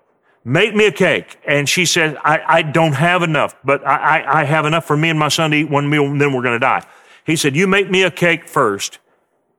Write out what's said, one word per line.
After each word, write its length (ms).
make 320
me 120
a 60
cake." 540
And 220
she 160
says, 400
"I, 220
I 160
don't 320
have 280
enough, 400
but 240
I, 340
I, 200
I 40
have 200
enough 220
for 100
me 140
and 80
my 100
son 220
to 80
eat 100
one 220
meal, 160
and 120
then 140
we're 100
gonna 160
die." 220
He 120
said, 200
"You 100
make 240
me 120
a 80
cake 380
first, 500